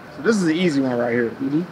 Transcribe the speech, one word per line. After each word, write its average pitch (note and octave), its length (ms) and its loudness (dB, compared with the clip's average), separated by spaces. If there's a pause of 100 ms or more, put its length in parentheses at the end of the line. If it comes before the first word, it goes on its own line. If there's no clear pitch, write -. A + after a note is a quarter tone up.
(160)
So - 60 -12
this G#3 140 2
is G3 80 0
an D#3+ 120 2
easy D#3 240 2
one B2+ 180 0
right A#2+ 140 0
here. A#2+ 180 0
Mm-hmm. C#3 420 -2